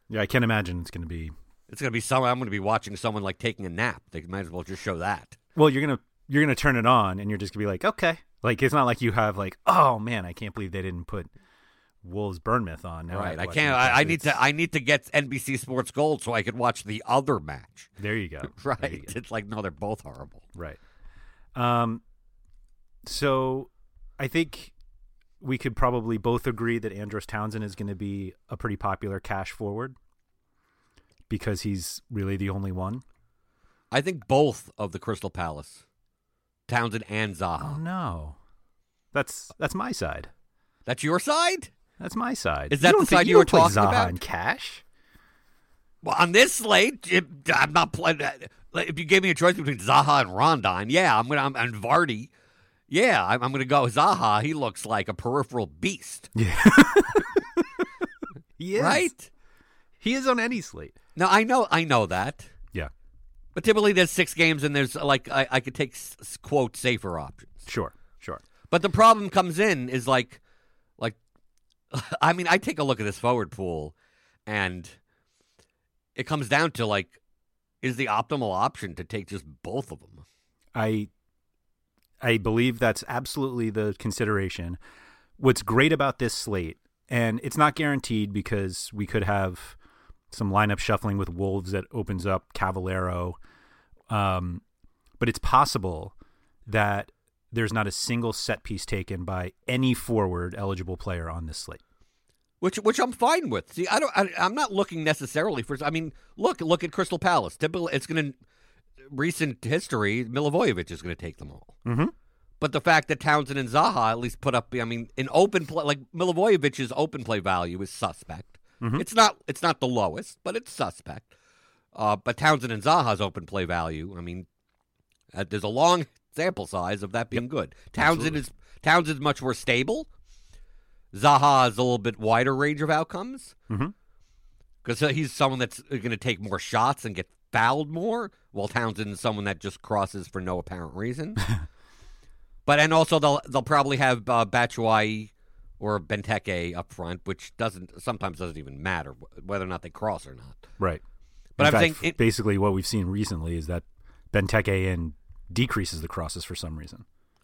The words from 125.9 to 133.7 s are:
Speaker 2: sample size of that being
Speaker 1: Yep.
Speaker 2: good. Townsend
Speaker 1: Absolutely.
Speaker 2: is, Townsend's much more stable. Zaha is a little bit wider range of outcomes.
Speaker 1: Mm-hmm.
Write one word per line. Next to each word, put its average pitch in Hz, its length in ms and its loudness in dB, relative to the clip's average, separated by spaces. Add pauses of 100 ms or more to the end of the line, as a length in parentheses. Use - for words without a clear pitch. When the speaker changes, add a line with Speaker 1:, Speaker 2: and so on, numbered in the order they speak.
Speaker 2:
sample 165 320 -4
size 95 380 -4
of 92 80 -8
that 117 180 -4
being 120 140 -4
Speaker 1:
Yep. 127 80 -10
Speaker 2:
good. 127 240 -6 (160)
Townsend 156 460 2
Speaker 1:
Absolutely. - 20 -4
Speaker 2:
is, 123 120 -10 (300)
Townsend's 156 400 2
much 147 200 0
more 131 120 -2
stable. - 540 -2 (1080)
Zaha 135 560 6
is 104 80 -8
a 123 60 2
little 123 160 2
bit 107 200 -4
wider 117 360 2
range 143 260 0
of 156 80 -2
outcomes. 180 680 -4 (140)
Speaker 1:
Mm-hmm. 113 200 -2 (920)